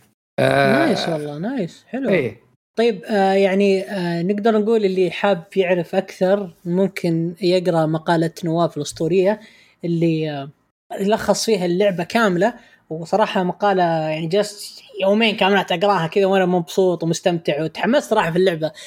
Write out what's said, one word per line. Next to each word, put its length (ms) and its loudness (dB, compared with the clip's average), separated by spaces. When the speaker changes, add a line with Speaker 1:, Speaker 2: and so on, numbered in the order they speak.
Speaker 1:
آه، 460 4
Speaker 2:
نايس 240 -2
والله، 280 -6
نايس، 500 -6
حلو. 220 -6
Speaker 1:
إيه. 320 -2
Speaker 2:
طيب، 280 0
آه، 280 2
يعني، 500 2
آه، 380 -4
نقدر 360 0
نقول 280 0
اللي 260 0
حاب 320 0
يعرف 400 0
أكثر 580 -2
ممكن 760 -2
يقرأ 440 2
مقالة 460 0
نواف 340 -2
الأسطورية 600 -2
اللي، 460 0
آه، 180 -10
لخص 440 0
فيها 200 0
اللعبة 380 0
كاملة. 500 0
وصراحة 520 -2
مقالة 400 0
يعني 440 -2
جلست 560 -4
يومين 340 2
كاملات 360 2
أقراها 360 0
كذا 180 2
وأنا 200 4
مبسوط 580 0
ومستمتع 600 -2
وتحمست 460 -2
صراحة 220 2
في 60 -2
اللعبة. 340 0